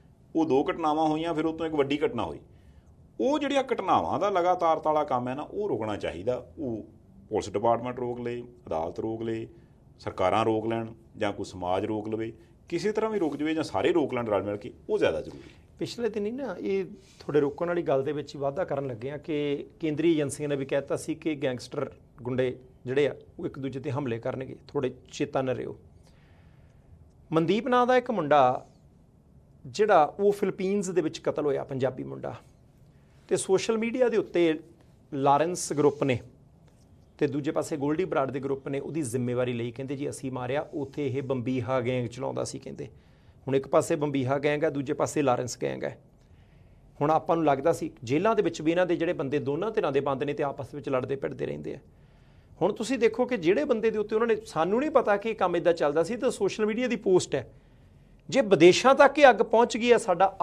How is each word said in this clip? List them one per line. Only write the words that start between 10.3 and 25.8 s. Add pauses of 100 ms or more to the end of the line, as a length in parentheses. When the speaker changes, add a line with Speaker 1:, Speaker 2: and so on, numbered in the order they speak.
Speaker 1:
ਰੋਕ
ਲੈਣ (300)
ਜਾਂ
ਕੋਈ
ਸਮਾਜ
ਰੋਕ
ਲਵੇ, (360)
ਕਿਸੇ
ਤਰ੍ਹਾਂ
ਵੀ
ਰੁਕ
ਜਾਵੇ
ਜਾਂ
ਸਾਰੇ
ਰੋਕ
ਲੈਣ
ਰਲ
ਮਿਲ
ਕੇ, (160)
ਉਹ
ਜ਼ਿਆਦਾ
ਜ਼ਰੂਰੀ
ਹੈ। (200)
Speaker 2:
ਪਿਛਲੇ
ਦਿਨੀ
ਨਾ
ਇਹ (340)
ਤੁਹਾਡੇ
ਰੋਕਣ
ਵਾਲੀ
ਗੱਲ
ਦੇ
ਵਿੱਚ
ਹੀ
ਵਾਧਾ
ਕਰਨ
ਲੱਗੇ
ਹਾਂ
ਕਿ (140)
ਕੇਂਦਰੀ
ਏਜੰਸੀਆਂ
ਨੇ
ਵੀ
ਕਹਿ
ਦਿੱਤਾ
ਸੀ
ਕਿ
ਗੈਂਗਸਟਰ (300)
ਗੁੰਡੇ (260)
ਜਿਹੜੇ
ਆ, (240)
ਉਹ
ਇੱਕ
ਦੂਜੇ
'ਤੇ
ਹਮਲੇ
ਕਰਨਗੇ, (120)
ਥੋੜ੍ਹੇ (180)
ਚੇਤੰਨ
ਰਹੋ। (1500)